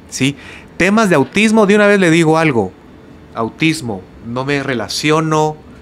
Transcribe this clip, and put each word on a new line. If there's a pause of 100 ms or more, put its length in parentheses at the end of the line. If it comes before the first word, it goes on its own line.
¿sí? (420)
Temas
de
autismo,
de
una
vez
le
digo
algo. (640)
Autismo, (240)
no
me
relaciono, (240)